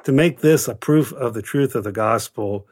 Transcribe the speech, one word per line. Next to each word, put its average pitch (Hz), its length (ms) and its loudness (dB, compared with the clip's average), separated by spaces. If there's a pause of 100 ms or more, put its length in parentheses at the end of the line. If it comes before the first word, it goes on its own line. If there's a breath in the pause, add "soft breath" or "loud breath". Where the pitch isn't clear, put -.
to 175 60 0
make 165 300 2
this 156 260 4
a 117 60 -6
proof 151 400 0
of 120 220 -6
the 110 80 -8
truth 139 320 -2
of 110 80 -4
the 104 80 -6
gospel, 107 800 -4